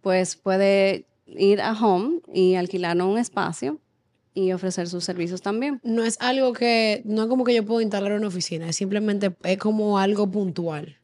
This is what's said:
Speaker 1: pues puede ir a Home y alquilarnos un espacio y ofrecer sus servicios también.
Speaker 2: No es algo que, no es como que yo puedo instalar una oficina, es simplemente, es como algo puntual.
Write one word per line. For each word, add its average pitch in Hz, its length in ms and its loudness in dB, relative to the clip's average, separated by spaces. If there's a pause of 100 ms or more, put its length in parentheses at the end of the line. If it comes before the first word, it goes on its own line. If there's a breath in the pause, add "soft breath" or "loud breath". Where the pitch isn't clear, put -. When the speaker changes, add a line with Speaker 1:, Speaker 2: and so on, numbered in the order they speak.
Speaker 1:
pues 185 340 0
puede 196 680 2 (220)
ir 196 340 4
a 220 120 0
Home 220 460 2 (140)
y 185 220 4
alquilarnos 180 520 0
un 208 120 2
espacio 240 600 -4 (540)
y 185 200 0
ofrecer 180 360 -4
sus 175 140 -6
servicios 180 400 -6
también. 240 400 -4
Speaker 2:
No 226 200 0
es 226 160 -2
algo 254 340 0
que, 226 520 2
no 220 180 0
es 220 60 -2
como 254 140 2
que 247 100 2
yo 226 100 2
puedo 226 180 0
instalar 202 320 -2
una 208 140 -2
oficina, 170 420 -6
es 160 60 -4
simplemente, 202 680 -2
es 185 160 0
como 214 400 2
algo 202 300 2
puntual. 170 760 -4